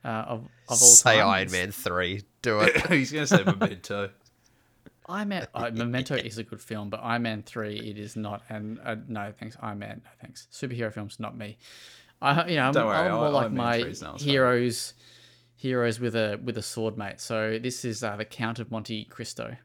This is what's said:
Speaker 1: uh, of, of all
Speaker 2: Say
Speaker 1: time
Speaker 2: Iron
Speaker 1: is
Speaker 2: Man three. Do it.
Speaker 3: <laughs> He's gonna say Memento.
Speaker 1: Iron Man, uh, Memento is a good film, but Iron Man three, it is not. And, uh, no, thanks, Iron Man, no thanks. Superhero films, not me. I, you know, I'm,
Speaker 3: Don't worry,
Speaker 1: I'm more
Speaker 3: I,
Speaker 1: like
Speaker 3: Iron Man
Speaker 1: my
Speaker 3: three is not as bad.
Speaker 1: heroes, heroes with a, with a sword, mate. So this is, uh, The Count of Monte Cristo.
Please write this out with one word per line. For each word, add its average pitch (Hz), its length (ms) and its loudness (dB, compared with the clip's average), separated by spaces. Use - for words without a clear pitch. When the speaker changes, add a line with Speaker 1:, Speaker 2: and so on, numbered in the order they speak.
Speaker 1:
uh, 131 40 -6
of, 113 320 -6
of 127 80 -16
all 123 60 2
Speaker 2:
Say - 420 10
Speaker 1:
time 101 100 8
Speaker 2:
Iron 95 180 4
Speaker 1:
is 92 60 -6
Speaker 2:
Man 92 180 0
three. 92 520 -2
Do 110 160 2
it. - 280 4
Speaker 3:
<laughs> - 40 -4
He's 139 220 2
gonna 151 160 -2
say 185 160 6
Memento. 104 640 -2
Speaker 1:
Iron 202 200 -4
Man, 190 260 -4
uh, 117 180 -4
Memento 120 440 -2
is 107 220 -6
a 113 40 -8
good 104 180 -12
film, 104 300 -10
but 107 140 -8
Iron 117 180 -2
Man 110 220 -4
three, 107 340 -8
it 107 200 -10
is 104 180 -12
not. 104 320 -8
And, 107 360 -8
uh, 117 120 -4
no, 104 320 -8
thanks, 113 240 -14
Iron 104 160 -8
Man, 104 260 -12
no - 60 -20
thanks. - 320 -20
Superhero 120 400 -6
films, 104 280 -12
not 110 180 -10
me. 107 180 -12
I, 143 280 2
you 175 80 0
know, 139 100 4
I'm, 135 60 2
Speaker 3:
Don't 131 140 4
worry, 104 100 2
Speaker 1:
I'm 92 160 2
more 113 140 2
Speaker 3:
I, - 20 4
Speaker 1:
like 143 160 4
Speaker 3:
Iron 113 100 -2
Man 127 100 0
Speaker 1:
my 120 160 2
Speaker 3:
three 120 120 -4
is - 100 -12
not 76 140 -12
as - 60 -10
bad. 143 80 0
Speaker 1:
heroes, 123 640 2
heroes 120 460 -2
with 117 160 -2
a, 104 260 0
with 120 160 -4
a 104 40 -6
sword, 110 360 -4
mate. 101 220 -8
So 110 400 -2
this 123 240 -6
is, 110 180 -4
uh, 104 140 -4
The 107 80 -6
Count 117 340 -6
of 113 140 -10
Monte 110 320 -8
Cristo. 117 600 -12